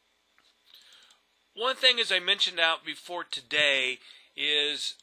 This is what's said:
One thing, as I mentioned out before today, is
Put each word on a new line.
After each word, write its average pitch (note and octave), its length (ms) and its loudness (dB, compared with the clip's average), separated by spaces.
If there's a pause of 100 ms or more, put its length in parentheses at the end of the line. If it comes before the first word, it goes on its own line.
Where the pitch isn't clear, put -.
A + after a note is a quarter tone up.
(1500)
One B3+ 240 -2
thing, B3 240 4
as G3 100 -2
I F#3 80 2
mentioned F3+ 400 -2
out E3 260 2
before E3 380 -10
today, C3+ 760 0 (360)
is D3 680 -2